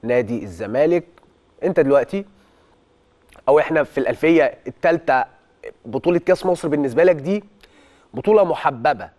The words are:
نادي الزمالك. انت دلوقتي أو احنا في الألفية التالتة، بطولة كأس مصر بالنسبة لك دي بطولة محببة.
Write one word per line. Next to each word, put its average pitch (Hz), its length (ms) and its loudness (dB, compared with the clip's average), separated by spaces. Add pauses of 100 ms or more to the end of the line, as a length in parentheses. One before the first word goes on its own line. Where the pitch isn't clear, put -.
نادي 120 400 -2
الزمالك. 113 640 -2 (580)
انت 170 180 0
دلوقتي 151 440 0 (1200)
أو 143 100 6
احنا 151 260 0
في - 140 -8
الألفية 156 680 2
التالتة، 147 580 -2 (640)
بطولة 170 320 -2
كأس 185 280 0
مصر 175 220 -2
بالنسبة 143 360 0
لك 180 120 4
دي 190 280 -6 (680)
بطولة 202 300 2
محببة. 139 760 -4